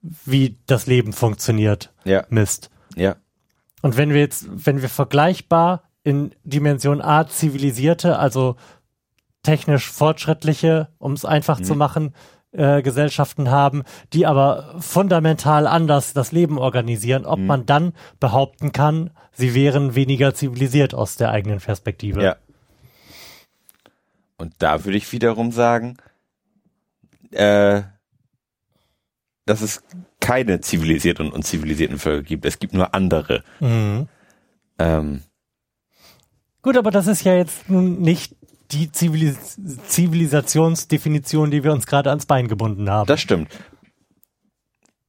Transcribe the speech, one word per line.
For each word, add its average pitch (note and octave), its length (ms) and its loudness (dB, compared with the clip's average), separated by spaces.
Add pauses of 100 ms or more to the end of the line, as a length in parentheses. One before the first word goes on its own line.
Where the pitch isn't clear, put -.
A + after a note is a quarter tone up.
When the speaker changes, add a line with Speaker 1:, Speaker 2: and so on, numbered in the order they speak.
Speaker 1:
wie C3+ 640 -2
das - 220 2
Leben A#2+ 260 2
funktioniert, G#2+ 800 0 (100)
Speaker 2:
Ja. F#2+ 260 2
Speaker 1:
misst. A2 400 0 (260)
Speaker 2:
Ja. F#2 200 0 (680)
Speaker 1:
Und C3 140 0
wenn D3 140 2
wir C#3+ 100 4
jetzt, - 280 0 (180)
wenn C#3 160 2
wir B2+ 80 -4
vergleichbar E3 920 2 (200)
in C#3+ 300 -2 (100)
Dimension C#3+ 580 0
A D#3 260 4
zivilisierte, C#3+ 920 0
also C3 360 0 (880)
technisch D3+ 460 0
fortschrittliche, D#3 1080 0
um's C#3 280 -6
einfach D3+ 360 0
zu - 120 -2
Speaker 2:
Mhm. C#3+ 60 -2
Speaker 1:
machen, D3 340 -2 (400)
äh, C#3+ 280 2
Gesellschaften C#3 680 -2
haben, C#3 320 2 (300)
die F3 120 4
aber C#3 540 0
fundamental D#3+ 880 2
anders D3+ 460 2
das C3 180 -2
Leben E3 260 0
organisieren, B2 680 -2
ob - 140 -2
Speaker 2:
Mhm. F#3+ 60 -2
Speaker 1:
man C#3 200 0
dann D#3+ 280 2 (260)
behaupten C3+ 520 0
kann, D#3 400 0 (220)
sie B2 200 -2
wären C#3 420 2
weniger C3+ 380 2
zivilisiert C3 600 0
aus - 240 -6
der A2+ 140 0
eigenen G#2 280 -4
Perspektive. G2+ 640 -6
Speaker 2:
Ja. F#2+ 120 2 (2000)
Und E2 220 -14
da D#2 260 0
würde G2+ 120 -2
ich - 140 -8
wiederum A#2 400 -2
sagen, A#2 460 0 (1300)
äh, G2+ 500 4 (1600)
dass G#2+ 160 0
es G#2 220 -8 (360)
keine A#2+ 420 0
zivilisierten D#2+ 640 -2
und - 60 -10
unzivilisierten D#2 680 -4
Völker D2+ 240 -4
gibt. D2+ 220 -8
Es C#2 140 -4
gibt - 140 -10
nur F#2 200 -2
andere. F2 500 0 (160)
Speaker 1:
Mhm. A2+ 480 -2 (720)
Speaker 2:
Ähm. D#2 420 0 (1400)
Speaker 1:
Gut, B3+ 160 2
aber G#3+ 140 2
das F#3+ 160 2
ist G#3+ 160 0
ja F#3 120 4
jetzt F3+ 340 -2
nun F#3 320 2
nicht E3+ 340 0 (360)
die D3+ 200 -4
Zivilis-, D#3+ 680 -2 (300)
Zivilisationsdefinition, D#3 1600 0
die C#3+ 140 0
wir D3+ 80 2
uns C#3 160 -2
gerade C#3 220 2
ans D3+ 160 -2
Bein B2+ 240 2
gebunden G#2 400 -4
haben. G#2 180 0
Speaker 2:
Das D3 140 2
stimmt. E2 280 -2 (1600)